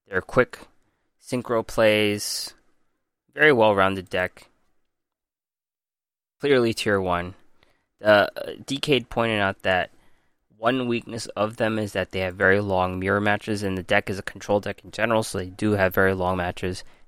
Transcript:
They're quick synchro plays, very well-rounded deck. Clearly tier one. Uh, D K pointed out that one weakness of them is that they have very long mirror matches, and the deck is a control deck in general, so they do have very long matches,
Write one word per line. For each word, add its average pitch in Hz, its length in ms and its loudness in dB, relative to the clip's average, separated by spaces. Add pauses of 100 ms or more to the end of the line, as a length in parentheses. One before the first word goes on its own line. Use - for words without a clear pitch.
They're 95 140 -2
quick - 380 -2 (640)
synchro 117 460 -4
plays, 107 840 0 (880)
very 151 140 6
well-rounded 98 560 2
deck. - 400 -6 (1900)
Clearly 123 320 4
tier 101 260 0
one. 90 360 -4 (680)
Uh, 104 240 6 (380)
D 135 120 -6
K 139 220 0
pointed 113 400 -2
out 98 240 0
that 92 280 0 (680)
one 123 320 -2
weakness 117 380 -6
of 104 280 -2
them 110 240 -2
is 104 140 -6
that 95 180 -4
they 95 80 -4
have 92 160 -4
very 98 240 4
long 92 400 0
mirror 98 220 0
matches, 104 420 -2
and 92 140 -4
the 90 60 -6
deck 101 260 0
is 98 100 -6
a - 40 -12
control 101 360 -2
deck 101 240 -6
in 95 80 -20
general, 110 320 0
so - 140 -8
they 92 100 -6
do 104 240 -2
have 95 240 0
very 95 180 4
long 92 220 -2
matches, 90 480 -6 (240)